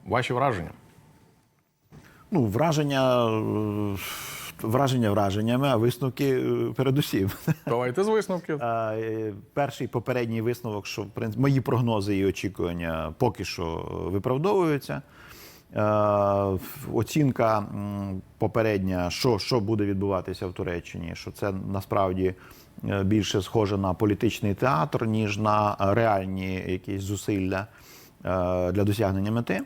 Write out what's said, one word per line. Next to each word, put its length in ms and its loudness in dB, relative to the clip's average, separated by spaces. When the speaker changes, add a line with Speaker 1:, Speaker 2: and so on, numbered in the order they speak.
Speaker 1:
Ваші 260 0
враження? 380 0
Speaker 2:
Ну, 140 4
враження, 800 2
е, 20 -4
враження 480 2
враженнями, 580 2
а 80 4
висновки, 640 0
е, 360 -2
передусім. 540 2
<laughs> 180 -2
Speaker 1:
Давайте 380 0
з 40 0
висновків. 540 -2
Speaker 2:
А, 340 -2
е, 360 -4
перший 320 -2
попередній 540 -2
висновок, 460 -4
що, 160 -8
в 80 -8
принципі, 320 -4
мої 180 4
прогнози 560 2
і 100 4
очікування 920 -2
поки 260 0
що, 200 -6
е, 460 -6
виправдовуються. 920 0
Е, 40 0
оцінка, 680 2
м, 640 -6
попередня, 720 2
що, 280 2
що 220 0
буде 240 0
відбуватися 640 -2
в 60 -6
Туреччині, 640 -6
що 160 -12
це 220 -4
насправді, 640 2
е, 160 0
більше 380 2
схоже 360 0
на 160 0
політичний 600 2
театр, 520 0
ніж 320 0
на 420 2
реальні 840 2
якісь 360 -4
зусилля, 640 -2
е, 480 0
для 120 2
досягнення 460 2
мети. 360 -2